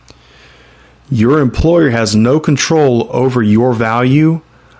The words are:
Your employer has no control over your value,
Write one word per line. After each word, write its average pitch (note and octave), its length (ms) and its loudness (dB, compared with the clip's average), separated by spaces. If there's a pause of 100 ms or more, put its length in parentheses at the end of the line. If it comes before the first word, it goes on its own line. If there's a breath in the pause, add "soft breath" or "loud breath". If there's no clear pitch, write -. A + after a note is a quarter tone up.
(1120 loud breath)
Your B2+ 300 0
employer D#3 500 0
has A2+ 240 -2
no A#2+ 240 2
control D3 720 0
over B2 320 -2
your A2 320 2
value, B2+ 680 0 (400 soft breath)